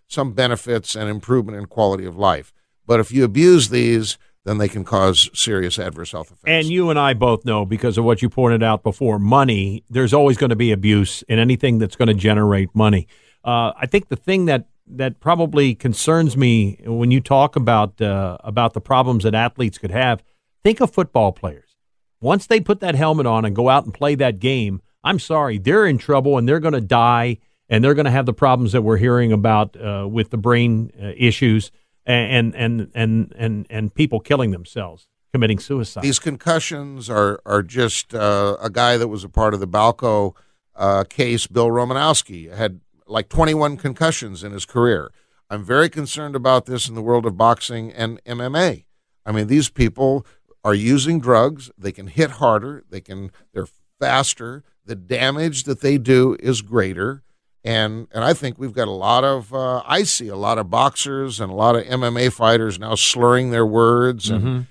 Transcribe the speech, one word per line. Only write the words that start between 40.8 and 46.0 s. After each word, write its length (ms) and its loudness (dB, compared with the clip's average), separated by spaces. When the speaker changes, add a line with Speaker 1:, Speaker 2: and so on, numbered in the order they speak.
Speaker 1:
case, 440 -4
Bill 200 0
Romanowski, 880 -2
had, 240 -6
like, 180 -4
twenty-one 480 0
concussions 680 -4
in 100 -12
his 120 -12
career. 460 0
I'm 140 -10
very 260 2
concerned 460 -10